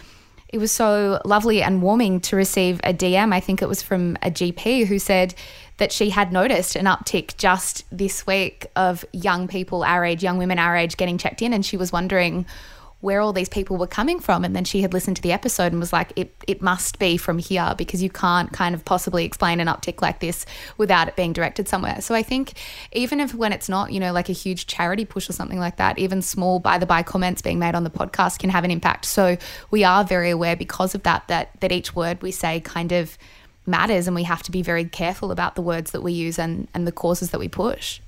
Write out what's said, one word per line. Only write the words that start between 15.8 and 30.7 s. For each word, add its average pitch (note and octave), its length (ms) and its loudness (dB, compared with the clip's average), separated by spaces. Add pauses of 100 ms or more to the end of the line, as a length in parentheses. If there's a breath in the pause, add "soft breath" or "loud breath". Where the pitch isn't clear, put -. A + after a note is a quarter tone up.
like, E3+ 240 0
"It, F3+ 180 -6 (140)
it G3 140 -2
must F3+ 380 0
be F3 180 2
from E3+ 220 -2
here F3 360 0
because F3 280 -4
you F#3+ 60 0
can't F3 440 0
kind F3 220 0
of E3 100 -8
possibly F3+ 400 0
explain E3+ 340 0
an E3+ 80 0
uptick - 340 -4
like E3 180 0
this E3+ 260 -6 (320 loud breath)
without F3+ 300 6
it - 80 -8
being F3 180 0
directed E3+ 340 -2
somewhere." - 340 -2
So - 120 -4
I A3+ 80 2
think C4 320 -4 (400 loud breath)
even B3 260 -2
if, C#4 140 -2
when A3+ 180 0
it's - 160 -6
not, G3 240 -2
you G3 80 -2
know, F3+ 140 -2
like, F3 160 -2
a F#3 40 -2
huge F3+ 340 -6
charity F#3 360 -2
push - 240 -8
or F3+ 60 -6
something - 260 -6
like F3 180 -4
that, F#3+ 200 2
even F#3+ 240 0
small F#3 380 0
by F3 180 2
the F3 80 0
by F3 160 4
comments F3+ 400 -2
being E3+ 180 -2
made E3+ 140 0
on E3+ 100 0
the E3 60 -2
podcast F3+ 480 0
can F#3+ 140 0
have F3 120 2
an F3+ 80 2
impact. E3+ 340 0
So F3+ 320 4 (320 loud breath)
we G#3+ 140 4
are F#3+ 220 6
very F3+ 240 2
aware E3+ 260 0
because F#3 400 -4